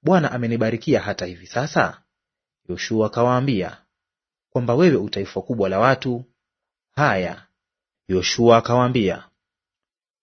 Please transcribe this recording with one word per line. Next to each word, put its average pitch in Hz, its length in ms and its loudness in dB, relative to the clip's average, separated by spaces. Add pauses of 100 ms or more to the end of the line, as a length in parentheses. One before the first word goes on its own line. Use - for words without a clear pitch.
Bwana 160 280 2
amenibarikia 117 720 0
hata 98 240 -6
hivi 90 220 -14
sasa." 135 540 -2 (680)
Yoshua 107 380 -2
akawaambia, 123 720 -2 (720)
"Kwamba 120 260 0
wewe 160 200 4
u 101 140 -2
taifa 98 320 -6
kubwa 101 280 -2
la 95 100 0
watu, 127 460 0 (680)
haya." 98 560 -2 (600)
Yoshua 113 500 4
akawaambia, 120 720 0 (920)